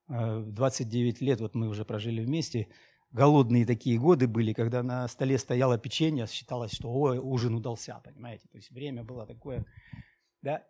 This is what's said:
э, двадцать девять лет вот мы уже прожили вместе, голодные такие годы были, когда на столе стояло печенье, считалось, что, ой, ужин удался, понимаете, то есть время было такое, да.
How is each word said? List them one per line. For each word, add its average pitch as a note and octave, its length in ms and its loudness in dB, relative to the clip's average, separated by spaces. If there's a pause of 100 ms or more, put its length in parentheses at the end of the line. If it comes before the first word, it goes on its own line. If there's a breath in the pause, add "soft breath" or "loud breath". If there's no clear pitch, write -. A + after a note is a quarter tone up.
э, A2+ 380 -4
двадцать A#2 420 -2
девять A#2+ 320 0
лет C3 200 0
вот A2 140 -6
мы A2+ 140 -2
уже G#2 160 -6
прожили A2+ 400 -4
вместе, B2+ 440 -2 (420 soft breath)
голодные A#2+ 560 6
такие A#2 320 0
годы C3 300 6
были, A2 240 0
когда A#2 300 -2
на B2 260 -4
столе C3+ 280 0
стояло B2 400 2
печенье, C3 500 -2
считалось, A#2+ 460 -8
что, - 180 -8
ой, C3 280 2
ужин B2 380 0
удался, A#2 440 -8
понимаете, A#2+ 480 -18
то - 80 -20
есть - 140 -20
время B2+ 340 -10
было A2+ 220 -12
такое, A#2 400 -10 (720 loud breath)
да. C#3+ 300 -6